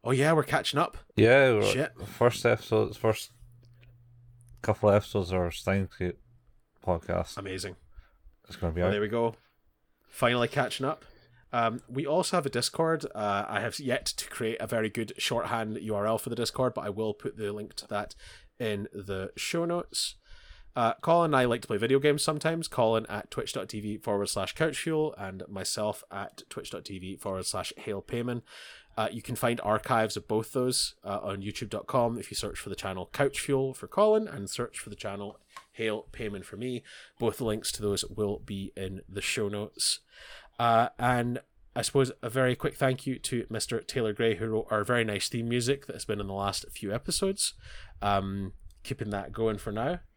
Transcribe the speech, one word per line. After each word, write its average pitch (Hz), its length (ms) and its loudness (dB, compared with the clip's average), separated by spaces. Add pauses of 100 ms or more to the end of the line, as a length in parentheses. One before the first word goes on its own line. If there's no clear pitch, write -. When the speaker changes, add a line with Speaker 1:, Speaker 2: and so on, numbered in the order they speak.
Speaker 1:
Oh 120 40 2
yeah, 139 220 6
we're 151 100 4
catching - 360 0
up. - 180 0 (180)
Speaker 2:
Yeah, 127 380 10
we're 104 120 6
Speaker 1:
Shit. 113 260 2 (140)
Speaker 2:
first 117 400 2
episodes, 110 500 4
first - 360 0 (1300)
couple 107 280 4
of 101 60 10
episodes 98 360 2
of 92 80 2
our 87 100 2
Steins 98 480 0
Gate 90 200 -2 (680)
podcast. 87 520 0
Speaker 1:
Amazing. 95 380 -8 (720)
Speaker 2:
It's - 80 -16
gonna 85 160 -2
be 87 100 -2
Speaker 1:
Well, 90 80 4
Speaker 2:
out. - 20 4
Speaker 1:
there 104 100 2
we 107 60 0
go. 117 260 0 (720)
Finally 120 420 2
catching 135 360 -2
up. 156 180 -2 (480)
Um, 117 380 2
we 135 160 -2
also 170 320 2
have 156 80 2
a 135 60 0
Discord. 160 640 0
Uh, 104 320 0
I 101 140 -2
have - 180 -4
yet 123 260 0
to - 240 -4
create 117 300 -2
a 110 80 -4
very 110 240 0
good 110 260 -4
shorthand 113 640 -2
U 107 140 -2
R 101 100 0
L 110 140 2
for - 100 -6
the 120 60 -4
Discord, 120 400 0
but - 100 -4
I 104 40 -2
will 107 260 -2
put - 220 -8
the 104 140 -4
link 104 260 -8
to - 100 -12
that 104 260 -4 (460)
in 104 340 -2
the 95 420 -6
show 170 300 -2
notes. - 520 -2 (580)
Uh, 117 260 4
Colin 165 280 4
and 147 60 4
I 127 100 6
like 120 160 2
to - 60 -14
play 107 100 0
video 117 200 4
games 147 240 4
sometimes. 160 460 -2
Colin 113 400 2
at - 240 -8
twitch 110 220 -6
dot 98 160 -6
T 107 120 -8
V 104 160 -6
forward 101 300 0
slash - 260 -2
couch 156 240 0
fuel 156 400 -2
and 95 300 -10
myself 101 640 -4
at - 380 -10
twitch - 200 -10
dot - 160 -10
T 95 140 -10
V 92 180 -10
forward 95 300 -6
slash - 300 -6
hail 98 260 -6
payman. 120 400 -4 (540)
Uh, 110 140 0
you 113 100 -10
can 127 140 -6
find 120 240 0
archives 110 560 2
of 101 100 -6
both 110 280 0
those, 127 500 0
uh, 98 180 -4
on 98 200 -4
youtube 101 280 -6
dot - 160 -6
com 120 320 2
if - 140 -10
you - 40 -10
search 95 220 -6
for - 120 -10
the 95 80 -6
channel 95 340 -6
Couch 139 300 0
Fuel 135 320 0
for - 140 -12
Colin 214 380 4
and 101 240 -8
search - 300 -6
for - 100 -14
the 101 60 -12
channel 101 420 -8 (360)
Hail 107 400 -2
Payman 101 320 -8
for - 100 -14
me. 120 260 -6 (380)
Both 120 220 2
links 110 320 0
to - 80 -6
those 101 240 0
will 101 340 -2
be 98 380 -8
in 95 320 -8
the 95 100 -8
show 104 300 -2
notes. - 500 -2 (580)
Uh, 117 300 6 (100)
and 123 440 0 (340)
I 120 60 0
suppose 131 400 2
a 120 80 -6
very 127 260 2
quick - 220 -4
thank 131 280 2
you 131 140 -2
to 117 300 -4
Mister 113 320 -2
Taylor 110 320 0
Gray, 113 220 4
who 107 120 -4
wrote 110 240 0
our 104 140 2
very 120 180 2
nice 104 240 0
theme 117 220 -2
music 123 380 0
that 90 100 -8
has - 80 -8
been 104 160 -2
in 98 60 -4
the 98 60 -6
last 98 380 -2
few 101 220 -6
episodes. 190 600 0 (480)
Um, 98 520 0 (300)
keeping 113 260 -6
that 101 240 -6
going 110 240 0
for 104 160 -6
now 143 260 -2 (180)